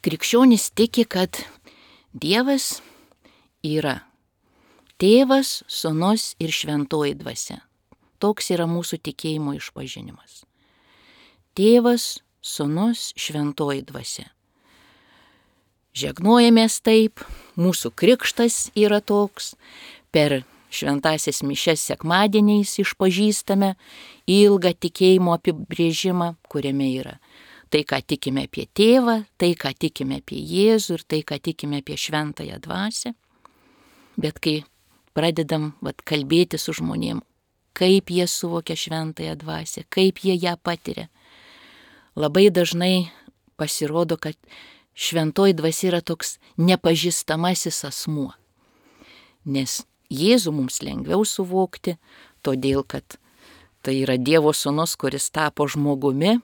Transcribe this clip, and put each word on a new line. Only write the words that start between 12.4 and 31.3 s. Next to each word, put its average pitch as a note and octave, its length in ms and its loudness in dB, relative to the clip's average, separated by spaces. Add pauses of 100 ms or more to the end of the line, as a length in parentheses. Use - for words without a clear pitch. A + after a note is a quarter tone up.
Šventoji D3 720 -4
Dvasia. - 420 -14 (1700)
Žegnojamės A3+ 840 4
taip, A3 420 4 (300)
mūsų E3+ 380 0
krikštas - 840 2
yra G#3 280 4
toks, G3+ 520 -2 (540)
per C#3+ 340 2 (260)
šventąsias D3 760 -2
mišias C#3+ 380 -2
sekmadieniais G#3 1000 2
išpažįstame G3 960 0 (540)
ilgą G3 460 6
tikėjimo F3+ 640 4
apibrėžimą, E3+ 960 -2 (160)
kuriame C#3 440 -2
yra C3 220 -8 (520)
tai, D3+ 180 2
ką C3+ 160 -2
tikime C3+ 460 -4
apie - 180 -8
Tėvą, A#3 540 4 (160)
tai, F3 180 2
ką C#3 200 -6
tikime C#3 480 -6
apie D3 200 -12
Jėzų F#3+ 560 2
ir - 80 -12
tai, D#3 160 -2
ką D3 160 -8